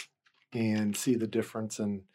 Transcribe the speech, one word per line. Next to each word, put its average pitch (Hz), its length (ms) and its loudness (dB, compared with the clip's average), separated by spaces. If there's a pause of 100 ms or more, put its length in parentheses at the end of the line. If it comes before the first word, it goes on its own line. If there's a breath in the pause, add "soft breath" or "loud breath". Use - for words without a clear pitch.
(540)
and 107 420 2
see 127 200 2
the 113 120 0
difference 110 520 -4
in 101 240 -2 (120)